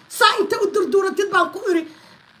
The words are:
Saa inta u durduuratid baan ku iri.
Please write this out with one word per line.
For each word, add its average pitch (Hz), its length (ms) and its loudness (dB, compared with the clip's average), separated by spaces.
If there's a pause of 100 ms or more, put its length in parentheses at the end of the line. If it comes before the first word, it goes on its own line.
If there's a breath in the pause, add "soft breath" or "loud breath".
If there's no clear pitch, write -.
Saa - 340 2
inta 466 220 -2
u 403 80 2
durduuratid 392 640 0
baan 349 200 2
ku 381 160 -12
iri. 330 140 0 (580 loud breath)